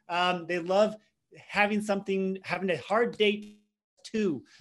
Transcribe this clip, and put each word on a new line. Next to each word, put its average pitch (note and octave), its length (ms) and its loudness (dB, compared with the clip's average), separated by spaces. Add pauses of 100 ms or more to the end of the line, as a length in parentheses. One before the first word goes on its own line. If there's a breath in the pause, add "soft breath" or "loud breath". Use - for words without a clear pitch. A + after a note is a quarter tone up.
(100)
um, F3+ 360 0
they F3 120 -2
love G3 380 2 (380 soft breath)
having G3+ 460 0
something, G3 640 -2
having F3+ 260 -4
a E3+ 80 2
hard A3+ 400 0
date G#3 380 0 (500)
too. F#3+ 380 -2 (180 soft breath)